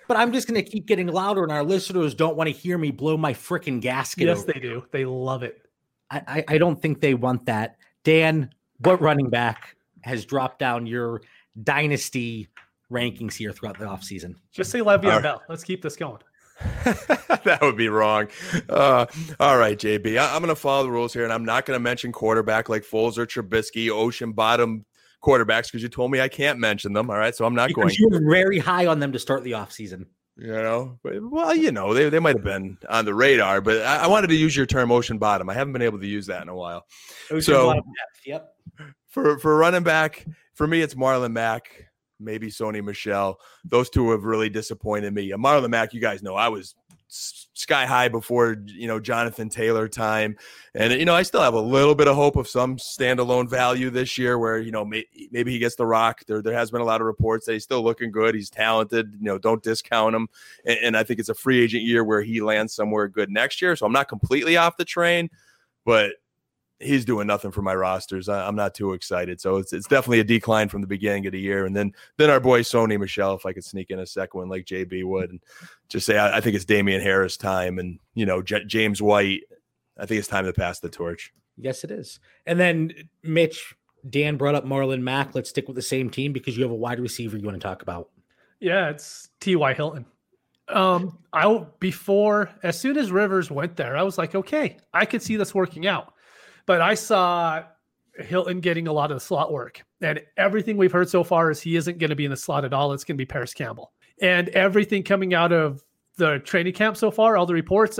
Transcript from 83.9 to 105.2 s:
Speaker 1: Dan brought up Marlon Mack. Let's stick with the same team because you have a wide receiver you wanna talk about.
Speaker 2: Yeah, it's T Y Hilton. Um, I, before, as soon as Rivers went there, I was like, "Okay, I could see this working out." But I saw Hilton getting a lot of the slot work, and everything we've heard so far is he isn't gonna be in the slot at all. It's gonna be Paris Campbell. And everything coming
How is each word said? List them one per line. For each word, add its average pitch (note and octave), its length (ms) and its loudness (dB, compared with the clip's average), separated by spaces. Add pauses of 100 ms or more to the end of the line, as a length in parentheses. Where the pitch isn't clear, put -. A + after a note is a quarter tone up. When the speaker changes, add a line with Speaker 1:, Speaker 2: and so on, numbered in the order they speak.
Speaker 1:
Dan D3 260 0
brought C#3 200 0
up C#3 100 -2
Marlon C3+ 380 -2
Mack. C3+ 320 -4
Let's B2+ 160 -6
stick C3+ 180 -6
with C3+ 60 -12
the B2 60 -8
same C3 280 -4
team C#3 240 -4
because C3 240 -8
you B2+ 60 0
have A#2+ 80 -4
a A#2 40 -6
wide A#2+ 240 -6
receiver A#2 380 -8
you G2+ 80 -8
wanna G2 140 -8
talk F#2+ 220 -10
about. E2+ 280 -10 (500)
Speaker 2:
Yeah, F3+ 300 0
it's - 400 -14 (100)
T F#3 160 0
Y C#3+ 180 2
Hilton. D3+ 320 -8 (600)
Um, F#3 500 2 (140)
I, F3+ 340 2 (140)
before, G3+ 720 0 (140)
as F3 140 -2
soon C#4 200 -2
as B3+ 120 -2
Rivers F#3+ 400 0
went D#3 280 -6
there, C3 180 -4
I D#3+ 80 0
was F#3+ 140 -2
like, E3 180 -4
"Okay, B3 420 -2 (160)
I F#3 120 4
could A3 160 -4
see A3 160 -4
this G3+ 180 -2
working F3+ 320 -2
out." E3 220 -2 (560)
But F3 140 4
I F3 140 4
saw F3 720 0 (540)
Hilton F3+ 440 -4
getting E3 260 -2
a D#3 60 -2
lot D3+ 180 0
of C3+ 60 -6
the B2 40 -10
slot D#3+ 300 -2
work, B2+ 320 -10 (160)
and D3+ 220 -4 (160)
everything G3+ 400 0
we've F#3 160 4
heard F3+ 160 2
so F#3 120 2
far E3 300 2
is D3+ 80 -4
he E3 160 -4
isn't E3+ 240 -2
gonna D#3 160 0
be D3 80 -2
in C#3 80 -2
the C3 60 -6
slot C#3+ 260 -4
at C3 100 -4
all. C#3 200 0
It's C#3 100 -8
gonna D3 140 -8
be C3 80 -4
Paris C#3 280 -8
Campbell. A#2 380 -10 (300)
And F3+ 280 4
everything G3+ 540 2
coming F#3+ 300 0